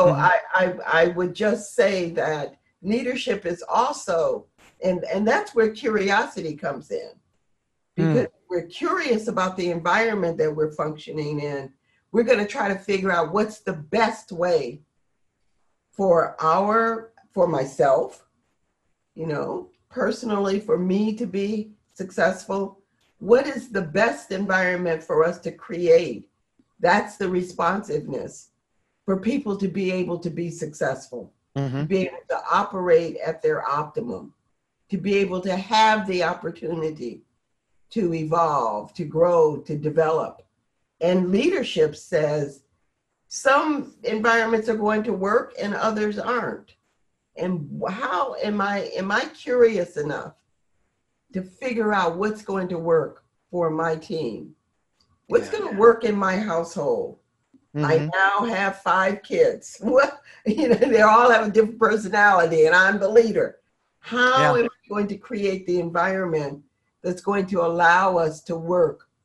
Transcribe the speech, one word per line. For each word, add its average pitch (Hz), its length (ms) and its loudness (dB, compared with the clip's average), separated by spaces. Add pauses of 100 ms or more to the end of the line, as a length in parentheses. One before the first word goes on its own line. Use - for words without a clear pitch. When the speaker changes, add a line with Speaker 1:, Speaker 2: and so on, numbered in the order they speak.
Speaker 1:
Mm-hmm. 143 140 4
Speaker 2:
I, - 160 6 (260)
I, 165 400 0
I 170 40 4 (100)
would 180 180 -2
just 214 300 -2 (100)
say 190 360 2 (120)
that 147 240 -4 (360)
leadership 240 640 -4
is 170 160 -6 (180)
also, 165 640 -2 (360)
and, 180 300 0
and 202 140 0
that's 359 280 0
where 220 160 4 (140)
curiosity 196 680 -2 (120)
comes - 240 -8
in. - 200 -8 (880)
Speaker 1:
Mm. 160 160 2
Speaker 2:
Because - 140 2 (220)
we're 175 160 -4 (160)
curious 311 460 -2
about 185 280 -2
the 175 140 -2
environment 180 680 0
that 156 160 0
we're 156 180 -2
functioning 151 680 -6 (120)
in, 135 200 -10 (400)
we're 226 180 2
gonna 208 160 2 (100)
try 220 120 -2
to 190 100 -4 (120)
figure 190 220 0
out 165 200 0
what's 214 280 -2
the 175 180 -8 (200)
best - 340 -2
way 165 480 -2 (1120)
for 175 480 2
our, 214 720 0 (200)
for 185 140 2
myself, 139 800 0 (880)
you 160 120 -10
know, 147 440 -6 (200)
personally, 208 720 -2
for 165 180 -2
me 202 360 0
to 233 120 -6
be 202 460 -6 (220)
successful, 190 840 -4 (380)
what 247 280 2
is 254 240 -8
the 190 120 -4
best 196 480 -2
environment 180 720 -2
for 160 220 2
us 175 160 -2
to 165 100 -10
create? 165 800 0 (520)
That's 180 360 2
the 190 120 -4
responsiveness 180 1200 -4 (540)
for 190 140 0
people 226 380 -4
to 196 100 -2
be 185 240 -2
able 175 300 -4
to 170 100 -6
be 170 200 -8
successful, 131 800 -8 (240)
Speaker 1:
Mm-hmm. 135 240 -4
Speaker 2:
to 156 60 -4
be 190 160 0
able - 160 -6 (100)
to - 200 -4
operate 175 680 0
at 160 260 -8
their 151 260 -2
optimum, 120 640 -6 (580)
to 196 80 -2
be 196 180 -2
able 185 240 0
to 185 160 -2
have 220 500 2
the 180 160 -2
opportunity 156 1000 -6 (680)
to 175 240 0
evolve, 151 800 -2
to 175 100 -8
grow, 156 520 2
to 147 200 -8
develop. 156 640 -2 (580)
And 180 320 2
leadership 233 640 2
says 151 640 -2 (640)
some 285 680 0 (100)
environments 226 640 0
are 220 80 0
going 214 280 0
to 233 80 -4
work 196 480 -2
and 202 140 -6
others 214 440 -2
aren't. 202 580 -6 (600)
And 156 520 -6
how 254 480 -4
am 208 240 -4
I, 202 340 -4
am 190 160 -4
I 233 160 0
curious 226 720 2
enough 147 380 -6 (1000)
to 185 100 -6
figure 220 500 -4
out 175 260 0
what's 214 240 -4
going 190 260 -4
to 175 100 -6
work 165 460 0 (260)
for 170 200 -2
my 160 260 -2
team? 151 580 -8 (720)
What's - 260 0
Speaker 1:
Yeah. 440 80 -4
Speaker 2:
gonna 277 180 -6
work 233 260 6
in 208 120 0
my 190 200 0
household? 165 800 -4 (580)
I 151 220 2
Speaker 1:
Mm-hmm. 156 160 -4
Speaker 2:
now 202 320 2
have 196 360 -4
five 190 400 0
kids. - 560 0
<laughs> - 40 -20
What, - 380 2 (260)
you 240 220 2
know, 233 60 6
they 226 280 4
all 233 280 8
have 220 160 4
a 208 40 -2
different 220 280 2
personality 202 880 4
and 170 80 6
I'm 190 240 6
the 196 100 2
leader. 214 500 4 (420)
How 254 540 2
Speaker 1:
Yeah. 240 80 4
Speaker 2:
am - 20 2
I - 240 -10
going 208 200 -2
to 202 100 -10
create 196 480 -4
the 180 120 0
environment 170 840 -2 (380)
that's 180 180 -6
going 196 280 -2
to 190 120 0
allow 175 560 4
us 160 280 -2
to 170 120 -6
work, 165 520 0 (160)